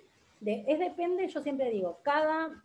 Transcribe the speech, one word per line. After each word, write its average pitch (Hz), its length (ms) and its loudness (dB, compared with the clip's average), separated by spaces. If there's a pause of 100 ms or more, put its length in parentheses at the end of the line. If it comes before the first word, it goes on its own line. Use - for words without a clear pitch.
(400)
de, 208 280 -2
es 302 100 4
depende, 359 500 0
yo 294 140 -4
siempre 269 280 0
digo, 185 320 -2
cada 311 480 2 (140)